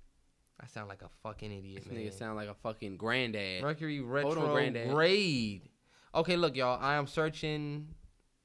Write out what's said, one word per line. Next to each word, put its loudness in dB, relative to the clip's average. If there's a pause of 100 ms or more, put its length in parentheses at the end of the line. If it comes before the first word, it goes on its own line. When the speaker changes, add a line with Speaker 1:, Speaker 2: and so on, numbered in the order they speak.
(600)
Speaker 1:
I -18
sound -10
like -14
a -16 (140)
fucking -8
idiot, -10
Speaker 2:
This -12
Speaker 1:
man. -6
Speaker 2:
nigga -6
sound -6
like -6
a -8
fucking -6
granddad. 0
Speaker 1:
Mercury -2
Speaker 2:
Hold 0
on, 2
granddad. 2
Speaker 1:
retrograde. 4 (440)
Okay, 4
look, 4
y'all. 2
I 2
am 0
searching -2 (580)